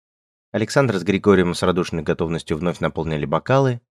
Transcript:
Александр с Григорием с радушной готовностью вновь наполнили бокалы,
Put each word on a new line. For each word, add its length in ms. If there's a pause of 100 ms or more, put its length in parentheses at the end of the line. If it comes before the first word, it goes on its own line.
(520)
Александр 460
с 60
Григорием 500
с 100
радушной 400
готовностью 540
вновь 220
наполнили 460
бокалы, 640